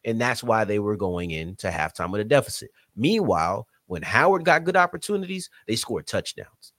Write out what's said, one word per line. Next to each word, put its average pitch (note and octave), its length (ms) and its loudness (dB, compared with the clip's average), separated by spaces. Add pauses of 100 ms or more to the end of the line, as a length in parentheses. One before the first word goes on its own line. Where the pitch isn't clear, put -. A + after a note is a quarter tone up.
And A2+ 160 -2
that's A#2+ 240 0
why A2 220 4
they G#2 140 0
were G#2 180 0
going F2+ 340 -2
into E2 360 -6
halftime E2 440 -4
with G#2 100 -2
a G#2+ 40 -2
deficit. - 460 0 (240)
Meanwhile, A2 720 0 (200)
when F2 140 -8
Howard D#3+ 420 4
got E3 220 4
good F3+ 100 -2
opportunities, F#3 720 -2 (180)
they A2+ 80 0
scored F#2 320 -6
touchdowns. - 720 -8